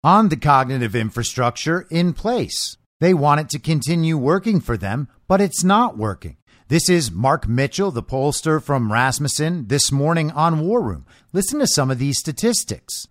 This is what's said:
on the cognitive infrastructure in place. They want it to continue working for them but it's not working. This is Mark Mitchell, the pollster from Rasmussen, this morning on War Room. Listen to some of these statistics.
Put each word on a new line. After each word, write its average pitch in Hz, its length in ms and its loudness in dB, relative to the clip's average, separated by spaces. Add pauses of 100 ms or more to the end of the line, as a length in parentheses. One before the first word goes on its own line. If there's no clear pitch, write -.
on 196 240 6
the 151 80 0
cognitive 131 580 2
infrastructure 120 960 -2
in 170 220 0
place. - 640 -4 (240)
They 180 140 6
want 147 260 4
it 156 100 -8
to 147 80 -6
continue 160 580 0
working 180 440 2
for 117 160 -4
them 107 320 -6 (200)
but 190 120 4
it's 180 240 -2
not 208 320 2
working. 98 400 -6 (320)
This 165 200 2
is 160 240 2
Mark 127 340 0
Mitchell, 135 440 0
the 120 120 -6
pollster 143 600 -2
from 120 300 -2
Rasmussen, 135 760 0
this 139 240 0
morning 151 400 0
on 156 340 0
War 226 160 0
Room. 85 240 -6 (260)
Listen 202 280 -2
to 262 60 2
some 135 240 0
of 127 80 -2
these 135 200 -2
statistics. - 920 -4